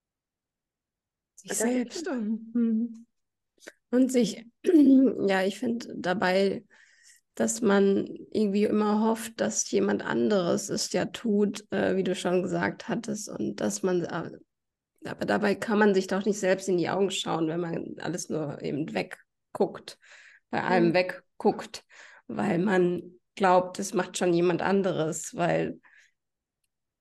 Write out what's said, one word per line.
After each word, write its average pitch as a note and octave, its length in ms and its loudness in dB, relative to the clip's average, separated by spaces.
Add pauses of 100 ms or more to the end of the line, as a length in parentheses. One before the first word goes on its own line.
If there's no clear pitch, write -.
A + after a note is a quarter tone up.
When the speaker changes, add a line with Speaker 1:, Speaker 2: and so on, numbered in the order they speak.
(1400)
Speaker 1:
Sich - 160 -12
Speaker 2:
Und - 80 -4
das A3 80 0
ist B3 60 0
Speaker 1:
selbst B3+ 320 -4
Speaker 2:
schön. B3 240 -4
Speaker 1:
und, A3+ 260 -6
mhm. A3+ 500 -2 (840)
Und B3+ 200 4
sich, B3 340 0 (100)
<clears throat> - 100 -20
ja, C4 760 6
ich G3 160 -2
find A#3 360 -4
dabei, F#3 720 0 (680)
dass A3+ 260 -2
man G3 460 4 (240)
irgendwie G#3 340 2
immer G#3+ 420 2
hofft, A3+ 320 -4
dass G#3+ 320 -2
jemand G3+ 320 0
anderes G3+ 640 0
es - 220 -4
ja F#3+ 140 0
tut, G#3 640 -2
äh, F#3+ 240 0
wie F#3+ 80 0
du F3+ 100 -2
schon F3+ 280 0
gesagt F3+ 480 -4
hattest, G#3+ 400 -6
und G#3 320 -6
dass G3+ 220 -4
man, F3+ 200 0
äh, - 280 -8 (760)
aber A#2+ 180 -8
dabei G#3 280 2
kann G3+ 240 -2
man G#3 160 6
sich F#3+ 140 0
doch G3 180 -2
nicht G3+ 140 -2
selbst F#3+ 280 0
in F#3 120 0
die E3 100 -2
Augen F#3 220 0
schauen, E3 360 -2
wenn E3 140 -4
man E3+ 380 -6
alles - 300 -8
nur D#3 340 -6
eben D#3 300 -4
wegguckt, - 1080 -8 (500)
bei - 140 -4
allem F3 260 4
Speaker 2:
Mhm. D#3+ 60 2
Speaker 1:
wegguckt, - 880 -2 (400)
weil G#3 320 -2
man F3+ 600 0 (160)
glaubt, F#3 420 4
es G3 160 -8
macht F3+ 240 -2
schon F3+ 160 2
jemand E3+ 300 2
anderes, E3+ 720 0
weil E3 440 -2 (1200)